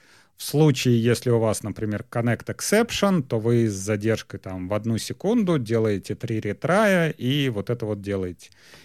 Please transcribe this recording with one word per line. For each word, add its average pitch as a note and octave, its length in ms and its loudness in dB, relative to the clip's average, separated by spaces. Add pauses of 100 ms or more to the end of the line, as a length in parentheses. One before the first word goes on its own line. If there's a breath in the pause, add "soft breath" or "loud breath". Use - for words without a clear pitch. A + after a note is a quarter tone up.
(380 soft breath)
В - 60 -14
случае, C#3+ 580 4
если A#2 280 2
у A#2 100 4
вас, G#2+ 240 0
например, G#2 480 -6
connect A#2 420 -2
exception, G3+ 680 2
то A#2 160 -2
вы A#2 300 2
с G2+ 40 -2
задержкой G#2 680 -2
там F#2 280 -10
в F#2+ 60 -4
одну A2 240 -2
секунду F#3 600 0
делаете G#2+ 580 0
три A2+ 260 -6
ретрая E3+ 720 2
и C3+ 380 -2
вот G#2 200 -4
это A#2 160 -4
вот G#2 160 -4
делаете. F#2+ 480 -6 (360 soft breath)